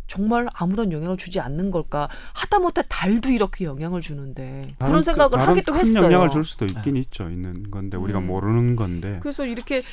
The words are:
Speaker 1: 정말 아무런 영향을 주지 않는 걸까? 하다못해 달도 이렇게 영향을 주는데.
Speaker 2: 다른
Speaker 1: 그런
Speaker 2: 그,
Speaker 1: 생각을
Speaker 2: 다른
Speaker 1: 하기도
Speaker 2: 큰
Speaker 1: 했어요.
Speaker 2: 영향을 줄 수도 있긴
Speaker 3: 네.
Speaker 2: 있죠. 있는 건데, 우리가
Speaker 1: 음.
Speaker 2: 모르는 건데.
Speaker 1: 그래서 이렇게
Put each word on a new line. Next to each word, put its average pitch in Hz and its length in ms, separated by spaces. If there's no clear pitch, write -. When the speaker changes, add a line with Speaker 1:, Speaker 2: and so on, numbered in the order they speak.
Speaker 1:
정말 233 440
아무런 196 400
영향을 165 240
주지 185 240
않는 151 300
걸까? 147 380
하다못해 359 540
달도 220 420
이렇게 208 340
영향을 160 360
주는데. 135 760
Speaker 2:
다른 131 120
Speaker 1:
그런 320 100
Speaker 2:
그, - 40
Speaker 1:
생각을 311 340
Speaker 2:
다른 254 120
Speaker 1:
하기도 370 220
Speaker 2:
큰 285 80
Speaker 1:
했어요. 220 240
Speaker 2:
영향을 151 260
줄 151 140
수도 - 220
있긴 110 280
Speaker 3:
네. 127 60
Speaker 2:
있죠. 95 300
있는 90 400
건데, 98 260
우리가 98 220
Speaker 1:
음. 90 80
Speaker 2:
모르는 107 500
건데. 92 460
Speaker 1:
그래서 285 240
이렇게 247 360